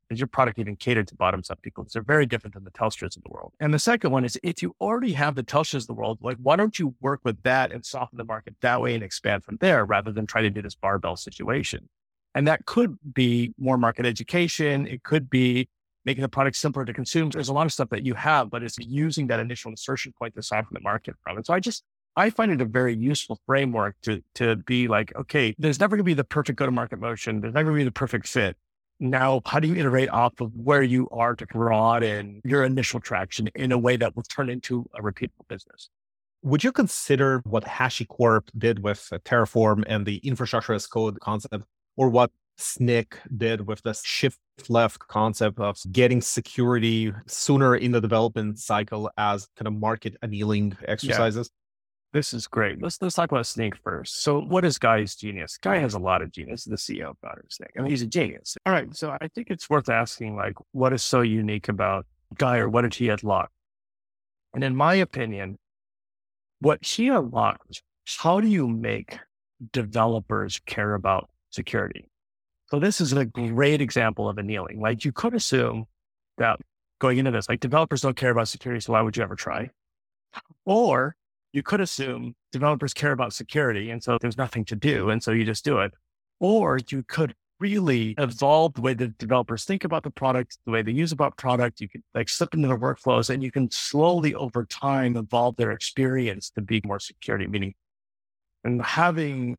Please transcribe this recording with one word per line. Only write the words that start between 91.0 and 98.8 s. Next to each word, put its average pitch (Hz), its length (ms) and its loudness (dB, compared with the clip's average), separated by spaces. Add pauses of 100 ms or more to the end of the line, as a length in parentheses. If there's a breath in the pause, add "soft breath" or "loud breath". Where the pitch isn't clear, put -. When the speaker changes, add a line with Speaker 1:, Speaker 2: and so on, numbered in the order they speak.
Speaker 1:
about 143 260 0
product. 123 440 0
You 107 60 -8
could, - 140 -18 (140)
like, 117 140 -2
slip - 260 -2
into 151 120 2
their 127 120 0
workflows, 123 500 0
and 131 140 -2
you 127 80 -6
can 127 180 0
slowly 156 640 2
over 123 320 -4
time 135 500 0
evolve 120 420 2
their 113 140 0
experience 127 800 -2
to - 120 -6
be 104 220 2
more 101 160 -4
security, - 460 -6
meaning, 98 300 -4 (880)
and 120 180 0